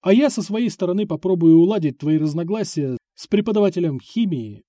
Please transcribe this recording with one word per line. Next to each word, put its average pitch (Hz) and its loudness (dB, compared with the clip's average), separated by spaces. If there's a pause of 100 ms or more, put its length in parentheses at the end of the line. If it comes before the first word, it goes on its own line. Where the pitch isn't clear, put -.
А 190 2
я 269 4
со 226 -4
своей 220 -4
стороны 196 -4
попробую 165 4
уладить 170 2
твои 156 0
разногласия 156 -4 (160)
с - -20
преподавателем 196 0
химии, 131 -6